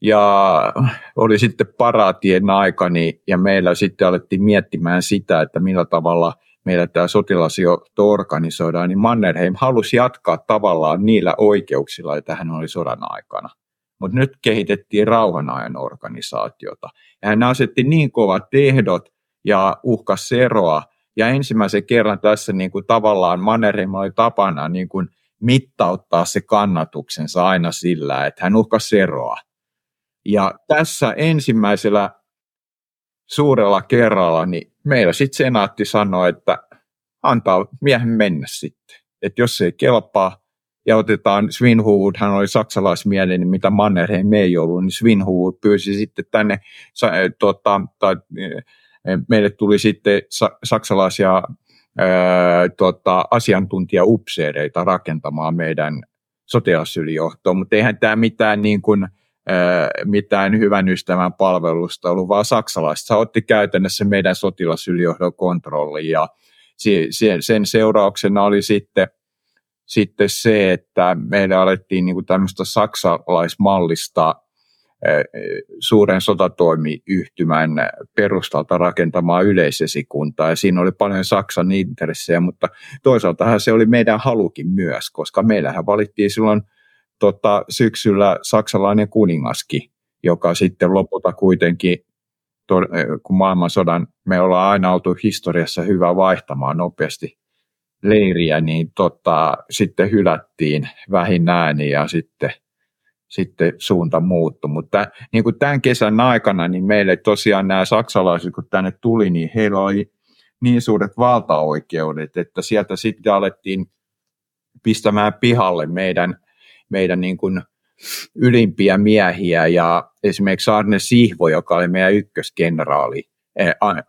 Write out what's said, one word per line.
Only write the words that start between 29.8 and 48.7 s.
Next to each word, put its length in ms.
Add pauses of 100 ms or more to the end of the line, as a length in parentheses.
Ja 300 (120)
tässä 460
ensimmäisellä 960 (1160)
suurella 560
kerralla 640
niin 260 (120)
meillä 280
sit 200
senaatti 520
sanoi, 440
että 300 (640)
antaa 440 (140)
miehen 280
mennä 420
sitten. 460 (260)
Et 160
jos 220
ei 120
kelpaa 640 (500)
ja 100
otetaan 560
Svinhuvud, 640
hän 120
oli 180
saksalaismielinen, 1000
mitä 220
Mannerheim 640
ei 240
ollut, 260
niin 80
Svinhuvud 720
pyysi 320
sitten 360
tänne 280 (360)
sa-, 260
eh, 180
tota, 420 (180)
tai, 180 (220)
eh, 800 (100)